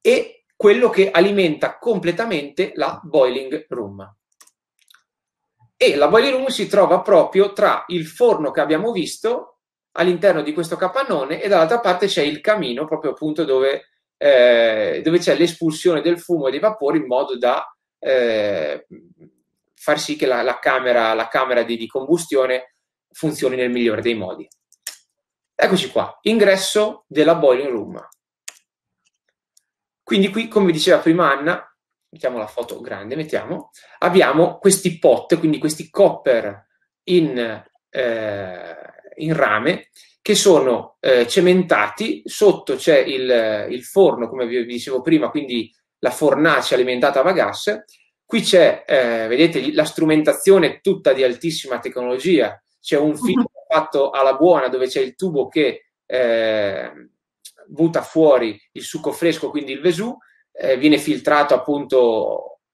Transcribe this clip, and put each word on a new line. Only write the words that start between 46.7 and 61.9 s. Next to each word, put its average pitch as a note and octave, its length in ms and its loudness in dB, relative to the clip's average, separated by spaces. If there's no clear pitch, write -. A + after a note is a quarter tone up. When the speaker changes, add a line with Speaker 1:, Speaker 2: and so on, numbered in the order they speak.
Speaker 1:
alimentata B2+ 460 0
a C3+ 40 2
bagasse, E3+ 600 -2
qui A#3 160 -2
c'è, - 460 4
eh, A#2 400 0
vedete, D3 460 0
la D3+ 120 0
strumentazione D#3 960 2
tutta E3+ 320 0
di C3 100 0
altissima B2+ 580 -4
tecnologia, B2+ 840 -2
c'è - 160 -2
un D3+ 200 0
filtro A3+ 360 0
Speaker 2:
Mhm. - 160 -20
Speaker 1:
fatto C#3+ 420 0
alla C3+ 260 2
buona D3 320 4
dove B2+ 180 -2
c'è C3+ 140 -4
il B2+ 140 -4
tubo D#3+ 340 -4
che, C3+ 420 -2
eh, A2 840 -2
butta D#3+ 360 -2
fuori B2 580 2
il - 100 -16
succo - 300 -8
fresco, D#3+ 380 -2
quindi C#3 220 -8
il C3 80 -10
Vesù, F3+ 360 -2
eh, - 240 -2
viene D3 220 4
filtrato D3 560 0
appunto B2 1080 -2